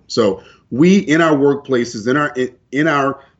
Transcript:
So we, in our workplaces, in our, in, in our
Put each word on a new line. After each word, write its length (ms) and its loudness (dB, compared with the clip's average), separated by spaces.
So 380 -2
we, 300 4
in 220 0
our 140 2
workplaces, 720 -2
in 80 0
our, 200 -2
in, 200 -4
in 160 0
our 380 -2